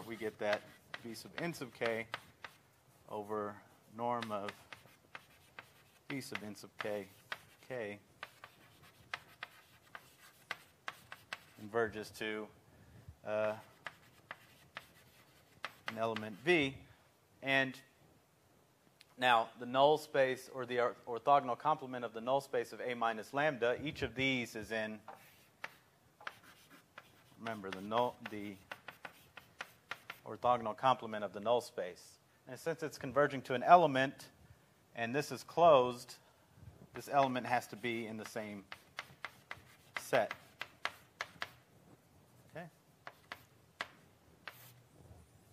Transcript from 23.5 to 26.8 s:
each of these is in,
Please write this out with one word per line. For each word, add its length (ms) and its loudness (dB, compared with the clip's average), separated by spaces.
each 160 -8
of 140 -4
these 420 0
is 160 -6
in, 260 -2